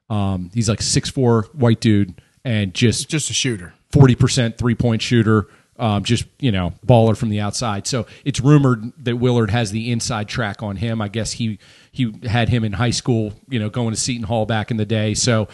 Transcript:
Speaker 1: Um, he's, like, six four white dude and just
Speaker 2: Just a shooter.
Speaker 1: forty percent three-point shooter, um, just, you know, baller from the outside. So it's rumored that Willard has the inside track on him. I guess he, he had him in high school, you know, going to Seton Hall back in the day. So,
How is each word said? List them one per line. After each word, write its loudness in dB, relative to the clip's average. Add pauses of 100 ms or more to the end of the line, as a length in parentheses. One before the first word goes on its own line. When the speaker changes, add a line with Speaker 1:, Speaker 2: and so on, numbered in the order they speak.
(100)
Speaker 1:
Um, -2
he's, -2
like, -2
six -2
four 2 (100)
white 2
dude 2 (240)
and -2
just 0
Speaker 2:
Just -4
a -8
shooter. -4 (200)
Speaker 1:
forty 8
percent 0
three-point 0
shooter, 2 (320)
um, 0
just, 0 (160)
you 0
know, -2 (120)
baller 6
from -4
the -2
outside. -4
So -4 (180)
it's -6
rumored 4 (120)
that -2
Willard 2
has -2
the -4
inside -4
track -6
on -6
him. -4
I -4
guess -6
he, -6 (320)
he -2 (120)
had 0
him 0
in -4
high 0
school, -2 (160)
you -4
know, -4
going -4
to -6
Seton -6
Hall -2
back -4
in -4
the -2
day. -2
So, 0